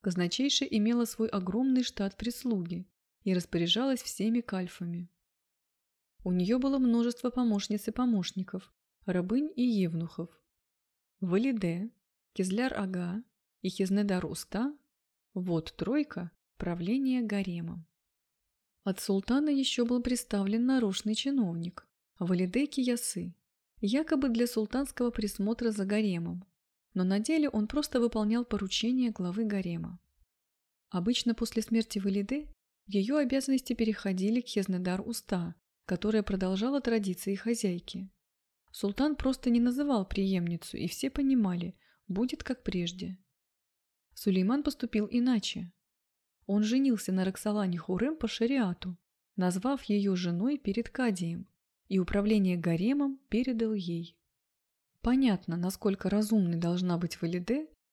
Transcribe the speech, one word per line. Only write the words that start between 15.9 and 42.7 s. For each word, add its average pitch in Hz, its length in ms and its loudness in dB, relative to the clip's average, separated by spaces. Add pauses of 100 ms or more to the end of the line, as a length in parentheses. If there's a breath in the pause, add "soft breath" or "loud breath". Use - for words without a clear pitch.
правления 240 680 0
гаремом. 175 640 -4 (1000)
От 190 160 -2
султана 240 500 2
ещё 269 340 2
был 240 160 2
приставлен 233 640 0
нарочный 226 500 2
чиновник – 185 720 -2 (320)
Валиде 185 480 2
Киясы, 240 680 -2 (460)
якобы 277 480 2
для 233 180 2
султанского 240 640 -2
присмотра 214 600 -2
за 208 140 -2
гаремом, 180 600 -2 (500)
но 185 100 2
на 190 160 2
деле 302 280 2
он 214 180 0
просто 269 340 0
выполнял 226 440 2
поручения 226 680 0
главы 190 340 -2
гарема. 180 560 -4 (920)
Обычно 226 440 0
после 226 280 -2
смерти 226 360 0
Валиде 202 540 -2 (340)
в - 40 -16
её 202 280 2
обязанности 262 560 2
переходили 214 680 0
к 240 60 -8
Хезнедар-уста, 185 1080 -2 (300)
которая 214 380 0
продолжала 202 580 0
традиции 196 540 -2
хозяйки. 190 760 -4 (640)
Султан 269 440 0
просто 262 340 0
не 240 100 4
называл 247 460 2
преемницу, 180 720 -2
и - 120 -4
все - 220 -4
понимали, 196 640 2 (340 soft breath)
будет 226 340 -2
как - 200 -6
прежде. 180 560 -4 (960)